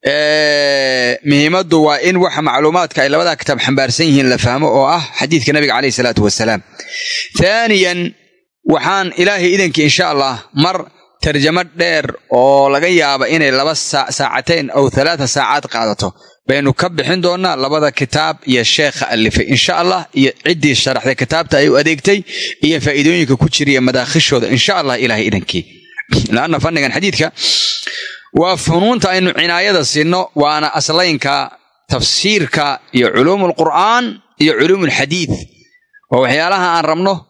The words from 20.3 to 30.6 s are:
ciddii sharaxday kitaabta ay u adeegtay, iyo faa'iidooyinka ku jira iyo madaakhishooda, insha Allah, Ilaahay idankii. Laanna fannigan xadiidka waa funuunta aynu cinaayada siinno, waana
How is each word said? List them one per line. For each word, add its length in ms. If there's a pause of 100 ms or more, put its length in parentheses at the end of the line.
ciddii 320
sharaxday 400
kitaabta 420
ay 120
u 60
adeegtay, 440 (440)
iyo 180
faa'iidooyinka 540
ku 140
jira 220
iyo 100
madaakhishooda, 680
insha 300
Allah, 240
Ilaahay 260
idankii. 360 (680)
Laanna 280
fannigan 320
xadiidka 360 (1040)
waa 240
funuunta 520
aynu 240
cinaayada 520
siinno, 360 (140)
waana 380